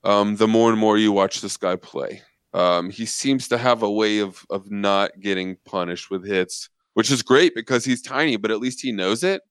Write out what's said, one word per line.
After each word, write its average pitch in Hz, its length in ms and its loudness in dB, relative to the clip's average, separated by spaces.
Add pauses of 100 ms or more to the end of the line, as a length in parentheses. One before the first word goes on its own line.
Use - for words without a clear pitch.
Um, 104 320 2
the 110 100 4
more 113 240 4
and 110 80 0
more 107 200 4
you 107 140 4
watch 98 280 0
this 98 160 -8
guy 92 200 -2
play, - 440 -10 (320)
um, 87 380 0
he 113 160 -10
seems 135 420 -2
to 120 80 0
have 120 260 0
a 104 80 0
way 107 280 2
of, 98 320 -4
of 98 200 -6
not 101 500 0
getting 95 440 -4
punished 87 460 -6
with 95 160 -6
hits, 95 420 -4 (240)
which 113 180 0
is 127 120 2
great 160 320 4
because 117 320 -2
he's 127 160 -2
tiny, 139 340 -2
but 104 140 -4
at 110 100 -2
least 127 220 -6
he 131 100 -6
knows 104 320 -2
it. 190 160 -2 (100)